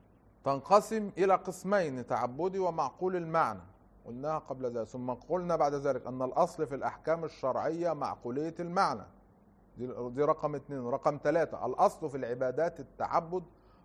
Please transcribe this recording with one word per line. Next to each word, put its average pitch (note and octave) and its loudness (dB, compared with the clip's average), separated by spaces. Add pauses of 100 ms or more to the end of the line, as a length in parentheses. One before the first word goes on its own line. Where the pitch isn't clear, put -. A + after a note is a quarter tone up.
(460)
تنقسم G3 4
إلى F#3+ 6
قسمين، F3+ -2
تعبدي C3+ -2
ومعقول F3 0
المعنى، D#3+ 2 (460)
قلناها C#3+ -4
قبل C3 -6
ذلك، A2+ -4
ثم B2+ -6
قلنا F3 -2
بعد D3 4
ذلك C#3 -2
أن B2+ -6
الأصل D#3 0
في C#3 -6
الأحكام D3+ -2
الشرعية D3+ -2
معقولية C#3 -4
المعنى، E3+ 2 (760)
دي، A#2+ -6
دي B2 -2
رقم D3 2
اتنين. C#3 -8
رقم C3+ 0
تلاتة، D3 2
الأصل D#3+ 2
في C3+ -6
العبادات B2+ 0
التعبد، E3 -2 (420)